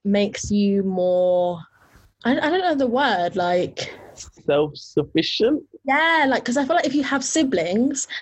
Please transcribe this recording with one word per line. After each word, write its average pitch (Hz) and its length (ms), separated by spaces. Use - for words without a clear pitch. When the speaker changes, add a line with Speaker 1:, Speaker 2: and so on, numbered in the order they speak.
Speaker 1:
makes 202 460
you 202 340
more, 180 800
I, 240 60
I 302 180
don't 370 120
know 349 140
the 269 120
word, 208 480
like 180 580
Speaker 2:
Self-sufficient? 156 1160
Speaker 1:
Yeah, 311 420
like, 254 180
'cause 247 120
I 277 80
feel 320 100
like 330 100
if 277 80
you 285 100
have 269 200
siblings, 262 840